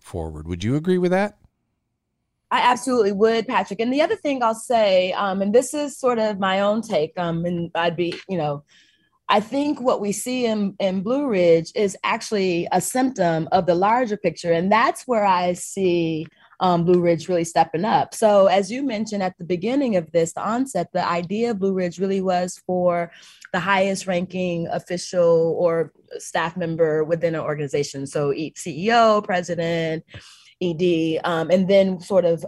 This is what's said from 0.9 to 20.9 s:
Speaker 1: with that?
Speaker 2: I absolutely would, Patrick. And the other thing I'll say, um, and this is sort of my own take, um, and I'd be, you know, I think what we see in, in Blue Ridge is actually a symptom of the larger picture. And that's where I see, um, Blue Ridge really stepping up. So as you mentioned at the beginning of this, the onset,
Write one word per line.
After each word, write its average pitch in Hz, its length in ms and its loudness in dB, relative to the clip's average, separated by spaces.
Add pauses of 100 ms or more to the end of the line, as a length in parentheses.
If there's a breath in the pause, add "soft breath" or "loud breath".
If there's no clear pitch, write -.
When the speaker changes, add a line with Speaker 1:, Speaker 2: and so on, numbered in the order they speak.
Speaker 1:
with 180 120 0
that? 196 260 -2 (1120)
Speaker 2:
I 247 100 0
absolutely 247 500 2
would, 220 380 2
Patrick. 202 320 -2
And 240 120 -2
the 285 100 4
other 359 120 0
thing 277 260 -2
I'll 226 140 2
say, 196 580 2
um, 196 300 -2
and 202 100 0
this 269 220 4
is 294 240 -4
sort 247 220 0
of 214 180 -2
my 190 220 2
own 208 200 2
take, 170 380 -2
um, 170 260 -2
and 170 300 -4
I'd 170 220 -2
be, 170 180 -2 (140)
you 185 100 -4
know, 147 240 -2 (680 soft breath)
I 208 120 4
think 277 400 -2
what 240 200 0
we 202 120 -2
see 254 340 -4
in, 208 320 -2
in 190 240 -2
Blue 262 240 -2
Ridge 170 480 4
is 202 300 -2
actually 190 680 -2
a 180 100 0
symptom 180 680 0
of 185 160 2
the 175 80 4
larger 208 420 2
picture. 170 360 -2
And 170 180 0
that's 247 380 2
where 220 180 2
I 180 280 2
see, 170 760 -2 (320 soft breath)
um, 175 240 2
Blue 180 160 4
Ridge 170 280 0
really 175 160 0
stepping 165 400 0
up. 196 300 0
So 202 320 6
as 190 240 2
you 254 140 -6
mentioned 208 400 -4
at 185 140 -6
the 180 60 -14
beginning 220 520 0
of 160 160 -2
this, 165 200 2
the - 100 -8
onset, 214 500 -4